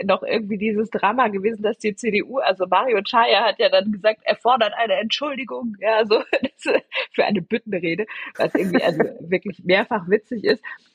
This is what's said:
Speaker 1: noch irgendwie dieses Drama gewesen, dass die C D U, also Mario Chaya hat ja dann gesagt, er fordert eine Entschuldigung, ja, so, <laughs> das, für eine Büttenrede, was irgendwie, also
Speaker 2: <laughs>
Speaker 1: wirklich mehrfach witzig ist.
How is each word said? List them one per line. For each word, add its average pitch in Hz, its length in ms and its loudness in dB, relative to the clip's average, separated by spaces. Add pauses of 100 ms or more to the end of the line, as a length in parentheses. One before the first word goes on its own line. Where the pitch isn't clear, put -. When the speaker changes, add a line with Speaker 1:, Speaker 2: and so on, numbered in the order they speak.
Speaker 1:
noch 190 200 0
irgendwie 214 340 -4
dieses 214 320 -2
Drama 220 380 0
gewesen, 208 340 -4
dass 220 160 -2
die 214 160 -2
C 233 160 -4
D 196 140 0
U, 254 140 -8
also 190 280 0
Mario 202 360 2
Chaya 233 420 2
hat 202 160 0
ja 208 80 4
dann 196 240 2
gesagt, 214 320 0
er 208 120 2
fordert 226 400 2
eine 220 180 0
Entschuldigung, 226 840 -6
ja, 220 240 2
so, 214 160 4 (120)
<laughs> - 100 0
das, - 320 -4 (380)
für - 120 2
eine 202 180 0
Büttenrede, 185 640 -4 (300)
was - 200 0
irgendwie, 185 260 2
also - 160 0
Speaker 2:
<laughs> - 220 -2
Speaker 1:
wirklich 180 440 -4
mehrfach 190 440 0
witzig 208 360 -2
ist. - 180 0 (320)